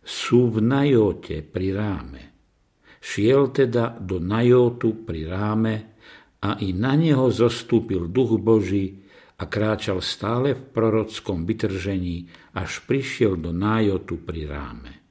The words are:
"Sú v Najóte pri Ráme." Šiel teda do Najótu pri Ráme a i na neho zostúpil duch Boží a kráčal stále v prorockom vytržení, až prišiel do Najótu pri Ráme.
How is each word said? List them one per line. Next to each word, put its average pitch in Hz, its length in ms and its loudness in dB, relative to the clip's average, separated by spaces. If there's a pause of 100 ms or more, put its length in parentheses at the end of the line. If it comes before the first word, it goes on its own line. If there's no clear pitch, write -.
"Sú - 480 2
v 110 160 0
Najóte 113 800 2
pri 95 320 -4
Ráme." 85 460 -6 (800)
Šiel 131 480 2
teda 117 480 0
do 92 160 -6
Najótu 117 880 2
pri 80 240 -8
Ráme 107 480 0 (600)
a - 260 -4
i 92 140 -2
na 127 180 0
neho 139 380 4
zostúpil 98 800 0
duch 113 260 2
Boží 98 640 2 (380)
a 85 80 -6
kráčal 104 560 -2
stále 123 500 -2
v - 160 -14
prorockom 107 800 0
vytržení, 95 800 -4 (260)
až - 300 -8
prišiel 117 560 0
do 82 160 -6
Najótu 104 640 0
pri 80 260 -8
Ráme. 73 460 -12 (180)